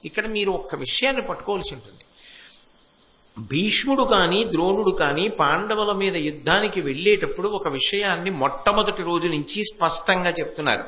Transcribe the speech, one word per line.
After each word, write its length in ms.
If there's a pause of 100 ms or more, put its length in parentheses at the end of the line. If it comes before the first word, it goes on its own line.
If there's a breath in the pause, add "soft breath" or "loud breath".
ఇక్కడ 220
మీరు 240
ఒక్క 240
విషయాన్ని 460
పట్టుకోవాల్సి 520
ఉంటుంది. 240 (1400 loud breath)
భీష్ముడు 640
కానీ 400
ద్రోణుడు 480
కానీ 360
పాండవుల 640
మీద 240
యుద్ధానికి 680
వెళ్ళేటప్పుడు 680
ఒక 180
విషయాన్ని 640
మొట్టమొదటి 760
రోజు 240
నుంచి 360
స్పష్టంగా 680
చెప్తున్నారు. 580